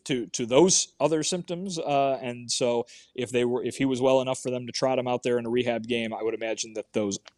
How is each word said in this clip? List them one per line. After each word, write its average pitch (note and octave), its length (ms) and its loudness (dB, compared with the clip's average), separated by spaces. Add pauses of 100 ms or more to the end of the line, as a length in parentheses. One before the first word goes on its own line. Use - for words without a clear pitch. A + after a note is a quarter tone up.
to, B2+ 220 -2
to - 180 -6
those D3 440 6 (100)
other D3+ 240 2
symptoms. F3 560 -6
Uh, C#3 420 2
and A#2+ 300 -8
so A#2+ 340 0 (300)
if A#2+ 160 -6
they B2 140 2
were, A#2+ 180 0
if A#2 140 -4
he C3+ 80 0
was C3 140 0
well C3 220 4
enough B2+ 180 -4
for B2+ 120 -4
them B2 160 -6
to A#2+ 40 -12
trot C3 280 0
him B2 80 -2
out B2 160 -2
there A#2+ 160 2
in A#2 80 -6
a - 20 -4
rehab A#2 380 0
game, A2+ 260 -2
I G#2 80 -8
would A2 140 -2
imagine A2 400 -6
that - 180 -8
those G#2+ 240 0 (200)